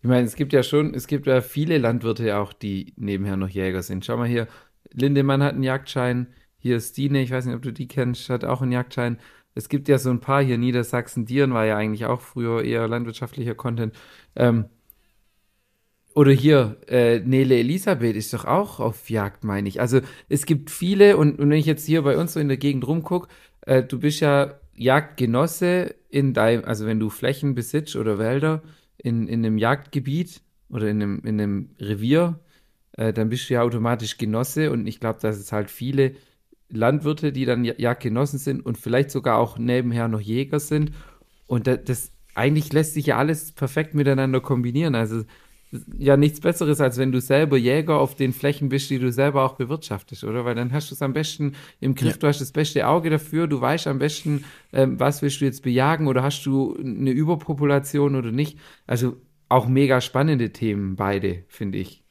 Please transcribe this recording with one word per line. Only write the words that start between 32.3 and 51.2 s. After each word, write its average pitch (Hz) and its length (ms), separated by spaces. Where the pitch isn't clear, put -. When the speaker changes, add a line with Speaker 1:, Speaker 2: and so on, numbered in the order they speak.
Speaker 1:
äh, 110 200
dann 110 160
bist 123 220
du 123 40
ja 120 80
automatisch 117 540
Genosse 123 540
und 113 160
ich 110 140
glaub, 113 180
dass 107 180
es 101 140
halt 104 180
viele 135 460
Landwirte, 147 640
die 131 120
dann 123 200
Ja-, 117 120
Jagdgenossen 123 600
sind 131 260
und 117 140
vielleicht 131 320
sogar 127 280
auch 117 200
nebenher 120 480
noch 110 140
Jäger 135 400
sind 151 320
und 123 180
da, 127 100
das, - 360
eigentlich 147 360
lässt 156 220
sich 151 120
ja 123 120
alles 151 320
perfekt 156 440
miteinander 135 460
kombinieren, 127 540
also 113 300
ja 139 180
nichts 147 220
Besseres, 160 420
als 127 180
wenn 131 120
du 127 100
selber 139 360
Jäger 147 420
auf 139 160
den 131 180
Flächen 143 360
bist, 135 220
die 131 100
du 127 100
selber 135 340
auch 131 100
bewirtschaftest, 127 680
oder? 120 220
Weil 120 100
dann 120 180
hast 151 200
du's 135 100
am 135 100
besten 147 420